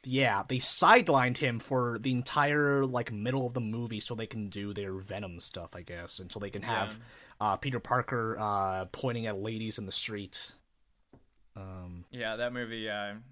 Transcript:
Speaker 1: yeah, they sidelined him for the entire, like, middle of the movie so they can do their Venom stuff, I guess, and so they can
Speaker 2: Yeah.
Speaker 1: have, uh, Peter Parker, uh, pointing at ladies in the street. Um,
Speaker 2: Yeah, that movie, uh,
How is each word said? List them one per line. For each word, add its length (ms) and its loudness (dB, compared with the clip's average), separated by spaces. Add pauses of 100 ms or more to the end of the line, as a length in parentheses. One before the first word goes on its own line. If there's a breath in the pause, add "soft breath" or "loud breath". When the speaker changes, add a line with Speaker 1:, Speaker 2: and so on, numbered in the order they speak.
Speaker 1:
yeah, 420 2
they 120 0
sidelined 800 6
him 220 0
for 380 0
the 120 0
entire, 760 4
like, 260 0
middle 360 0
of 80 -4
the 60 0
movie 400 -2
so 140 -4
they 120 -4
can 240 -6
do 240 -6
their 200 -4
Venom 460 -6
stuff, 340 -6
I 60 -10
guess, 380 -6
and 120 -8
so 80 -6
they 120 -4
can 100 -6
Speaker 2:
Yeah. 80 -8 (120)
Speaker 1:
have, 200 -4 (400 loud breath)
uh, 160 4
Peter 240 -2
Parker, 580 0
uh, 540 0
pointing 340 -2
at 120 -2
ladies 400 -4
in 80 -6
the 60 -6
street. 600 -4 (1000)
Um, 560 -12
Speaker 2:
Yeah, 260 -4
that 160 -2
movie, 380 -4
uh, 240 -4 (180)